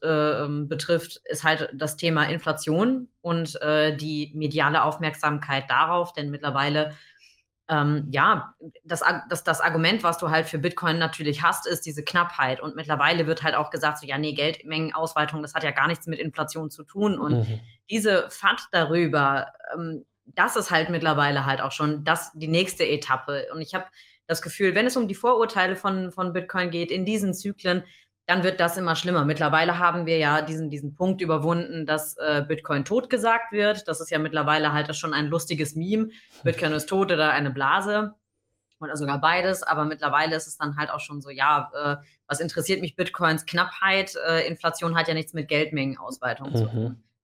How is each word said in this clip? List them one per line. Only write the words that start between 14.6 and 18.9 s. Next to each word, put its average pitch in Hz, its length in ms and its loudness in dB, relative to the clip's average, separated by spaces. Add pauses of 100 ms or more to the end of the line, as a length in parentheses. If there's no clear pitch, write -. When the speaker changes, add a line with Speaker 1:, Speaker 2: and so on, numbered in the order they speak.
Speaker 1:
das 143 140 -8
hat 156 80 -2
ja 151 80 0
gar 143 160 2
nichts 165 180 -4
mit 160 140 -4
Inflation 156 500 -6
zu 151 140 -16
tun 202 340 0
und 135 220 2
Speaker 2:
Mhm. 110 200 -2 (300)
Speaker 1:
diese 208 400 2
fat - 420 -2
darüber, 156 760 2 (260)